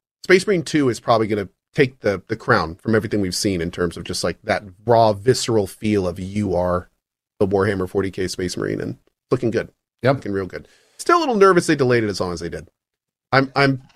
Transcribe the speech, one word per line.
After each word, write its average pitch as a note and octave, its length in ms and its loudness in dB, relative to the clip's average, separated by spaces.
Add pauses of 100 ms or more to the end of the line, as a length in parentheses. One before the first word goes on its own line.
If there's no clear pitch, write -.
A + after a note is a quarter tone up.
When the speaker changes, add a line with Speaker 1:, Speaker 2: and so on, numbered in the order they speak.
(220)
Speaker 1:
Space F#3 240 2
Marine F#3 160 0
two C#3+ 260 0
is A2+ 120 -2
probably A2 260 2
gonna G2+ 220 -2 (260)
take C3 260 0
the, G2 280 -2
the A2 80 -4
crown F2 400 0
from A2 180 -2
everything G#2+ 260 0
we've F2+ 140 -2
seen G2 260 -2
in E2+ 120 -4
terms F2 240 -4
of F2 80 -14
just, - 180 -8
like, F2+ 220 -4
that G#2 180 -2 (240)
raw, A2+ 260 6
visceral G#2+ 540 0
feel G#2 400 -2
of F2+ 140 -6
you G2 340 -4
are F2+ 340 0 (520)
the G2+ 80 2
Warhammer G2 400 0
forty G2 240 -2
K F#2 160 -4
Space F2+ 280 -6
Marine, G#1 240 -4
and - 160 -8 (360)
looking B2+ 180 0
good. G2 220 -4 (300)
Speaker 2:
Yep. C3+ 120 2
Speaker 1:
Looking G#2+ 180 -8
real F#2+ 140 -4
good. D2+ 220 -14 (300)
Still F4 200 2
a - 20 2
little C#4 140 -2
nervous F#3+ 320 6
they E3 80 2
delayed B2 300 2
it G#2 60 -2
as F#2 100 -6
long F#2 120 -4
as E2+ 60 -8
they E2+ 100 -8
did. D#2 200 -12 (640)
I'm, C3+ 240 2
I'm C3+ 260 2 (140)